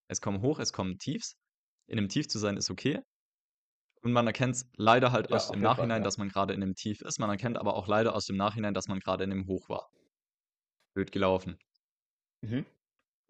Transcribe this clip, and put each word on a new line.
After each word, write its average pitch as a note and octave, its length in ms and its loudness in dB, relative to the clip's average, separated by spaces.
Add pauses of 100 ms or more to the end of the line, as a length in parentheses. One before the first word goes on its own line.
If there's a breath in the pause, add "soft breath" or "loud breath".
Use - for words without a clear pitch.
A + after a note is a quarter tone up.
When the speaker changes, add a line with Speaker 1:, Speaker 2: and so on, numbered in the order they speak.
Speaker 1:
Es - 120 -6
kommen G2+ 220 -4
Hoch, C#3+ 160 0
es - 140 -4
kommen F#2+ 260 -4
Tiefs. - 380 -6 (500)
In A2 120 -4
einem G2+ 100 0
Tief D3 200 -2
zu - 100 -4
sein G#2 180 0
ist G2+ 140 -4
okay. C3+ 300 -2 (1040)
Und A#2+ 100 0
man A#2+ 140 6
erkennt's B2 500 0
leider A#2+ 360 6
halt A2+ 180 0
Speaker 2:
Ja, A2 60 4
Speaker 1:
erst - 140 0
Speaker 2:
auf - 40 -6
Speaker 1:
im G2+ 80 0
Speaker 2:
jeden A2 120 6
Fall, - 20 -
Speaker 1:
Nachhinein, A#2 260 0
Speaker 2:
ja. - 20 0
Speaker 1:
dass G2+ 140 -2
man G2+ 100 -4
gerade G2 240 0
in G2 100 -4
einem F#2+ 120 -2
Tief - 260 -6
ist. - 180 -6
Man G#2+ 120 0
erkennt A2+ 260 -2
aber G2+ 180 0
auch F#2+ 120 -4
leider G#2+ 260 4
erst - 180 -4
im G2 60 -2
Nachhinein, G#2 380 0
dass F#2 140 -4
man G2 120 -4
gerade F#2+ 240 -2
in G2 80 -2
einem F#2+ 140 -4
Hoch F#2+ 220 -4
war. - 220 -8 (1040)
Blöd G2 160 -2
gelaufen. F#2 480 0 (840)
Speaker 2:
Mhm. A#2+ 240 -4 (640)